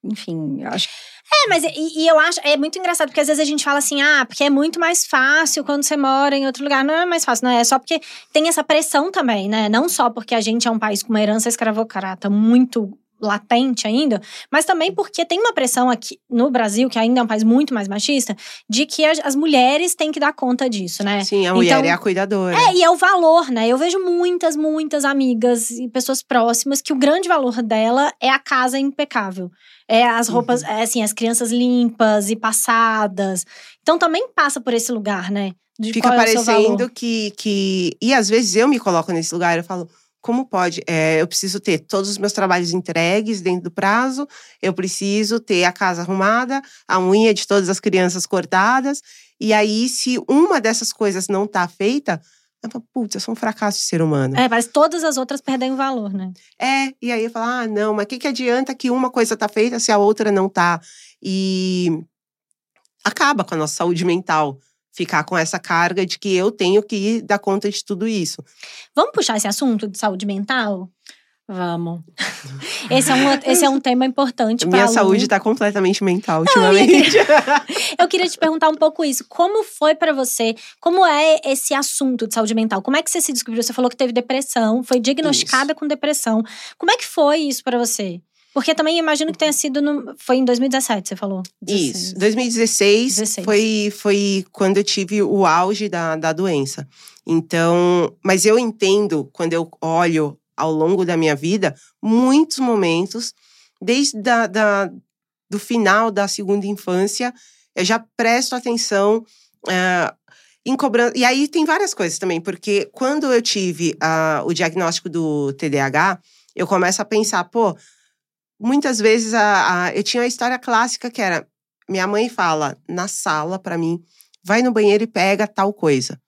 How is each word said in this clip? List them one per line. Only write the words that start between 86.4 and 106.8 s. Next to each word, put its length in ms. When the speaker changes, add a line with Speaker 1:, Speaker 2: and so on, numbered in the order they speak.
Speaker 2:
Como 140
é 60
que 80
foi 340
isso 240
pra 160
você? 420
Porque 220
também 240
imagino 320
que 60
tenha 160
sido 280
no, 380
foi 180
em 80
dois 140
mil 80
e 20
dezessete, 400
você 60
falou? 260
Speaker 3:
Isso. 260
Speaker 2:
Dezesseis. 200
Speaker 3:
Dois 220
mil 100
e 20
dezesseis 680
Speaker 2:
Dezesseis. 300
Speaker 3:
foi, 500
foi 560
quando 260
eu 60
tive 400
o 240
auge 420
da, 260
da 160
doença. 560
Então, 960
mas 220
eu 140
entendo, 760
quando 200
eu 160
olho 540
ao 160
longo 320
da 100
minha 220
vida, 360
muitos 540
momentos, 760
desde 400
da, 240
da, 460
do 80
final 540
da 160
segunda 400
infância, 640